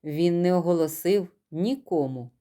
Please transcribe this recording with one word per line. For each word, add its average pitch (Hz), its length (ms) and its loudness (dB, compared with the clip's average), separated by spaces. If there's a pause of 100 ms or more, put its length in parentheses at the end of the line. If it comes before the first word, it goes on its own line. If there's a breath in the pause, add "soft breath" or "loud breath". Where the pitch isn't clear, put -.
він 170 380 0
не 180 120 2
оголосив 175 720 0 (240)
нікому. 151 880 -4